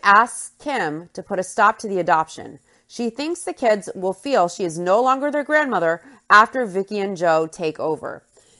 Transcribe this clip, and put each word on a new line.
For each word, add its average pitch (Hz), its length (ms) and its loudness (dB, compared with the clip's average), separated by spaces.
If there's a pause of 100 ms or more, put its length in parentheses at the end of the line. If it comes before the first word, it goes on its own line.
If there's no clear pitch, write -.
asks 208 540 4
Kim 175 560 -6
to - 80 -12
put 196 160 -6
a 185 60 0
stop 214 340 2
to 220 100 -10
the 196 120 -2
adoption. 160 580 -2 (300)
She 240 240 -4
thinks 302 320 -6
the 359 100 -8
kids 214 400 0
will 185 200 -4
feel 202 360 0
she 196 140 -8
is 165 160 -4
no 180 240 2
longer 262 260 0
their 294 140 -2
grandmother 220 580 0 (260)
after 233 380 4
Vicky 196 340 -4
and 196 160 -4
Joe 165 320 0
take 160 320 -6
over. - 440 -6 (360)